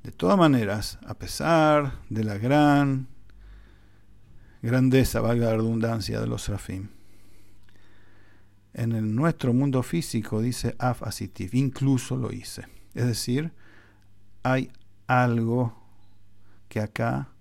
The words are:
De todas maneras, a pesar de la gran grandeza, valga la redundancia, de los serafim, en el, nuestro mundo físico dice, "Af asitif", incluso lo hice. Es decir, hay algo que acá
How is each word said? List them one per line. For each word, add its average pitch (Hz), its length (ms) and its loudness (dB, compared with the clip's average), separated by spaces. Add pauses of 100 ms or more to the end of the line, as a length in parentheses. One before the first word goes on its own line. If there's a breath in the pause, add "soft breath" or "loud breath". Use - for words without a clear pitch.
De - 100 -14
todas 185 260 4
maneras, 117 680 4
a - 100 -10
pesar 151 840 2 (100)
de 107 140 -2
la 104 140 -2
gran 139 680 4 (1600 soft breath)
grandeza, 127 580 4
valga 117 260 2
la 113 100 2
redundancia, 113 640 -2
de 113 80 -2
los 117 140 -4
serafim, 98 460 -6 (1900 soft breath)
en 117 180 -4
el, 110 240 -2
nuestro 135 380 2
mundo 131 300 2
físico 113 580 -2
dice, 120 380 -2
"Af 127 240 -2
asitif", 98 500 -8
incluso 131 640 0
lo 113 160 -4
hice. - 340 -12 (260 soft breath)
Es 120 120 -2
decir, 123 480 -2 (920 soft breath)
hay 131 280 0 (360)
algo 120 760 2 (880 soft breath)
que - 140 -6
acá 120 480 -4 (120)